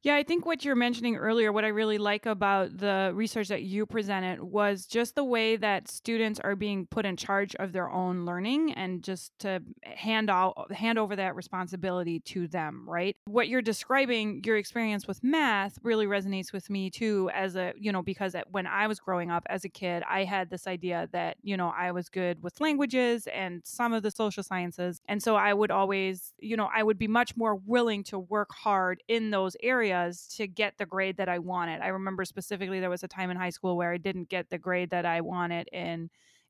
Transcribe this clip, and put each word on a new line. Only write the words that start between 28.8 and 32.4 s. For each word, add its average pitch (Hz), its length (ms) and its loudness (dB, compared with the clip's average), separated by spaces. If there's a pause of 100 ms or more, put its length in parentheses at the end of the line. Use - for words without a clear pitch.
in 220 220 2
those 190 320 0
areas 233 300 2
to 175 560 -2
get 202 300 -2
the 202 80 -2
grade 190 320 -2
that 190 100 0
I 175 120 0
wanted. 170 420 -2
I 185 60 -2
remember 190 360 -2
specifically 190 560 -6